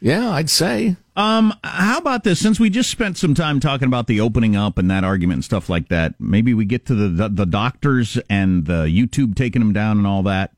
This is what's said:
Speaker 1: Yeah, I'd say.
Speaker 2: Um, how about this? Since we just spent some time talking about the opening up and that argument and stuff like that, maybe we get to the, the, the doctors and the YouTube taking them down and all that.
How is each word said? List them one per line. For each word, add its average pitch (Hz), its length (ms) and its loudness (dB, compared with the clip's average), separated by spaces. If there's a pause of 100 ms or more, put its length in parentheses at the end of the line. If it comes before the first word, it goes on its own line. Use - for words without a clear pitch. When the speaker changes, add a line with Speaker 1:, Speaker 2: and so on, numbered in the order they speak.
Speaker 1:
Yeah, 208 300 0
I'd 151 180 -2
say. 214 480 0 (180)
Speaker 2:
Um, 220 380 2 (100)
how 208 360 0
about 269 260 -4
this? 185 160 2
Since 214 180 2
we 226 100 4
just 240 200 0
spent 202 280 -4
some 151 180 0
time 151 260 0
talking 135 260 0
about 123 200 -2
the 107 120 2
opening 113 380 2
up 101 200 -2
and 92 140 2
that 95 140 0
argument 90 320 0
and 65 80 -6
stuff 98 240 -4
like 85 180 -2
that, 82 320 -2
maybe 110 340 2
we 110 120 0
get 120 220 -4
to 135 80 0
the, 104 120 2
the, 95 220 0
the 101 160 0
doctors 120 720 0 (120)
and 95 360 2
the 82 180 0
YouTube 110 540 0
taking 123 240 0
them 107 100 2
down 107 260 0
and 101 80 2
all 98 180 0
that. 95 340 -2